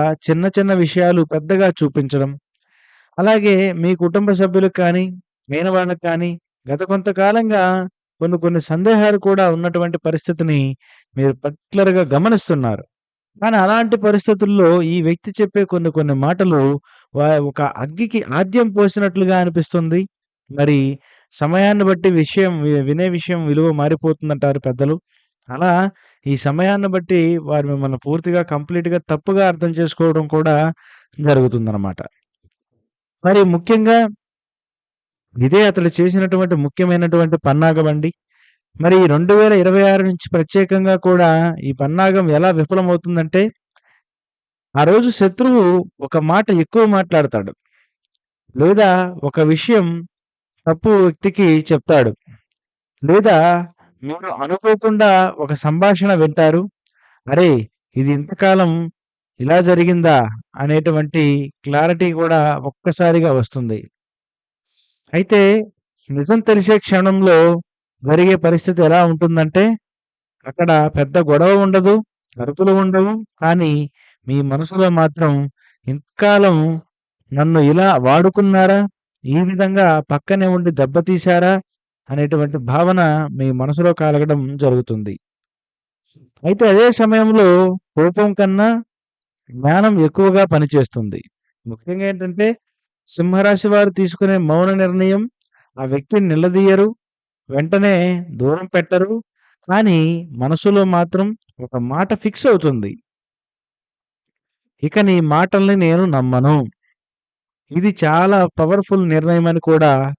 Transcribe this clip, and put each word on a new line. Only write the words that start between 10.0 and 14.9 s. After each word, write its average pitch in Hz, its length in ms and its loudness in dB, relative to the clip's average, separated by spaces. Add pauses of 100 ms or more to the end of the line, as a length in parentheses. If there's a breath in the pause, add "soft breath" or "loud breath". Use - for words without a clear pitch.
మీరు 135 180 0
పర్టిక్యులర్‌గా 185 760 -2
గమనిస్తున్నారు. 143 760 -2 (580)
కానీ 220 160 0
అలాంటి 214 400 0
పరిస్థితుల్లో 202 720 2 (120)
ఈ 165 200 -2